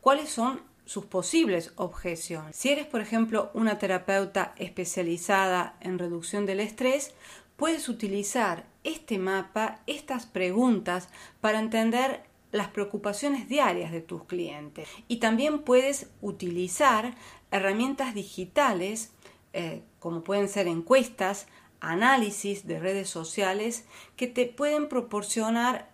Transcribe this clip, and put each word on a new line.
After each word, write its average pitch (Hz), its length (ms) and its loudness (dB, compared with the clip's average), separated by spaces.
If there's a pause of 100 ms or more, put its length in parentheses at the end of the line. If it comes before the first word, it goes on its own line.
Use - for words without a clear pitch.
¿Cuáles 285 280 4
son 247 320 -2 (240)
sus - 200 -10
posibles 185 680 0
objeciones? 165 800 -8
Si - 140 0
eres, 294 180 2
por 247 120 -2
ejemplo, 220 540 0
una 214 240 2
terapeuta 196 800 0
especializada 180 1200 0
en 185 180 -4
reducción 175 480 -4
del 190 120 -2
estrés, 254 540 0 (480)
puedes 311 280 0
utilizar 202 760 -2 (180)
este 269 360 -4
mapa, 190 680 -2
estas 277 400 -6
preguntas, 185 840 2 (320)
para 214 180 2
entender 226 640 0 (280)
las 208 180 -2
preocupaciones 208 800 -2
diarias 185 440 2
de 165 100 -6
tus 165 220 -12
clientes. 151 680 -8 (180)
Y 233 100 -2
también 247 420 2
puedes 269 500 4 (120)
utilizar 202 920 0 (380)
herramientas 226 640 0
digitales, 202 960 0 (420)
eh, 170 300 -6 (160)
como 170 240 -6
pueden 202 260 0
ser 196 160 0
encuestas, 196 800 2 (360)
análisis 202 840 2
de 160 140 -4
redes 190 320 -2
sociales, 202 760 -2 (300)
que 247 100 -2
te 240 220 0
pueden 294 420 0
proporcionar 226 1040 0